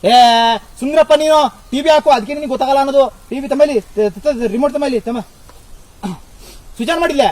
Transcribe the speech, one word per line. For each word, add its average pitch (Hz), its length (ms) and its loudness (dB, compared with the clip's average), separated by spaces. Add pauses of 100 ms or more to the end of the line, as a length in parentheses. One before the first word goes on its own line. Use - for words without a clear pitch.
ಏ, 220 80 2 (680)
ಸುಮ್ರಪ್ಪ 302 360 2
ನೀನು. 302 540 0
ಟಿ 262 100 -4
ವಿ 320 100 0
ಹಾಕು, 302 200 4
ಅದಕ್ಕೆ 247 240 0
ನಿನಗೆ 294 140 -10
ಗೊತ್ತಾಗಲ್ಲ 262 300 -2
ಅನ್ನೋದು. 269 300 2 (220)
ಟಿ 254 100 -8
ವಿ 269 80 -10
ತಮ್ಮಲ್ಲಿ, 277 320 0
ತ-, 208 300 -4
ತ-, 190 80 -18
ತ-, 240 280 -4
ರಿಮೋಟ್ 247 260 -2
ತಮ್ಮಲ್ಲಿ, 277 280 -4
ತಮ್ಮ. 233 200 -8 (1500)
ಸ್ವಿಚ್ 233 160 -8
ಆನ್ 339 100 -2
ಮಾಡಿಲ್ಲ? 294 320 0